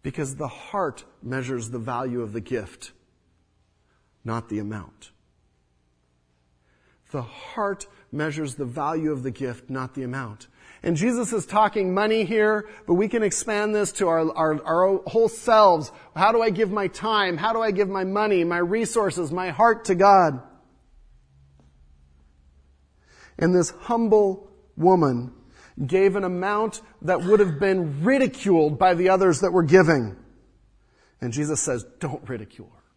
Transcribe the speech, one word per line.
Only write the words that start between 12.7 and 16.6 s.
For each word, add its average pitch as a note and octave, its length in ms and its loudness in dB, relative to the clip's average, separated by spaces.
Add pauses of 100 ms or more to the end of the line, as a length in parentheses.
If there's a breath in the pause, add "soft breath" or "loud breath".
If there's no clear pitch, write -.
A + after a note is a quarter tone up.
but - 100 0
we G3+ 120 2
can A3 160 0
expand G#3+ 500 -2
this G#3 200 0
to F#3+ 140 0
our, D#3+ 280 2
our, D#3 280 0
our F#3 440 2
whole A3 220 2
selves. F#3 600 4 (240 loud breath)
How G3 160 2
do A#3 100 2
I A3+ 100 2
give G3 180 0